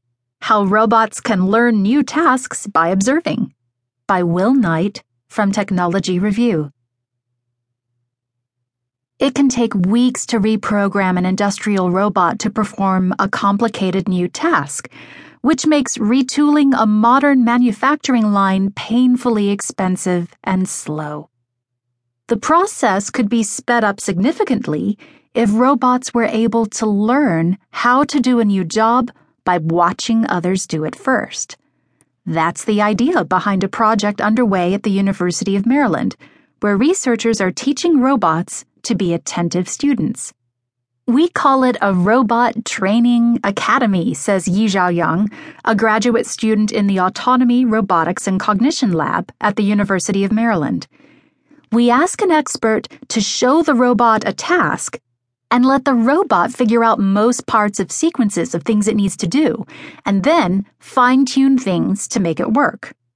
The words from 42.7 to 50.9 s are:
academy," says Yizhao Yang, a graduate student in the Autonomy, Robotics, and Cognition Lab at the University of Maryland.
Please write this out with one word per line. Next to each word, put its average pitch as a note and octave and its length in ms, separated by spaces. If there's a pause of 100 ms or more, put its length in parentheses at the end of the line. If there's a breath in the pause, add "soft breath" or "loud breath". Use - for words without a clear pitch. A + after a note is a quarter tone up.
academy," G3+ 720
says G3 340
Yizhao F#3 480
Yang, E3+ 360 (340 loud breath)
a A3+ 100
graduate A3 520
student G#3+ 440
in G#3 160
the F#3+ 140
Autonomy, B3 640
Robotics, G3 600
and F#3+ 140
Cognition G#3+ 540
Lab D#3+ 480
at G#3 160
the G#3 180
University G3 480
of G3 80
Maryland. G#3+ 560 (880 soft breath)